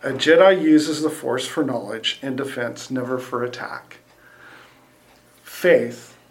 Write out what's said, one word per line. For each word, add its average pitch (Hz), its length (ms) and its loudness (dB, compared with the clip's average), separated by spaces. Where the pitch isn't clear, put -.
A 139 100 -6
Jedi 165 500 6
uses 156 420 4
the 156 60 0
Force 135 360 -6
for - 180 -4
knowledge 113 600 -6
and 135 140 -6
defense, 123 520 -8
never 127 300 -4
for 123 240 -6
attack." - 540 -12
Faith 117 720 0